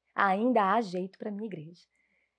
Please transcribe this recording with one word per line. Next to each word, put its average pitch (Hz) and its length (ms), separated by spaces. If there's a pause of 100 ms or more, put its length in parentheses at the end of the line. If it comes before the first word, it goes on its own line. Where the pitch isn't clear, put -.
(140)
Ainda 202 600
há 233 80
jeito 185 360
pra 214 140
minha 208 160
igreja." 170 340 (580)